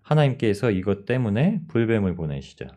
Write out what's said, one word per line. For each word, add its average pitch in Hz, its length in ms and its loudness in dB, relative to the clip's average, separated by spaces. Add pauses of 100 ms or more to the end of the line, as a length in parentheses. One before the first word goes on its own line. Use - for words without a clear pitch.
하나님께서 123 680 2
이것 98 320 -2
때문에 127 640 0
불뱀을 110 480 0
보내시죠. 71 600 -8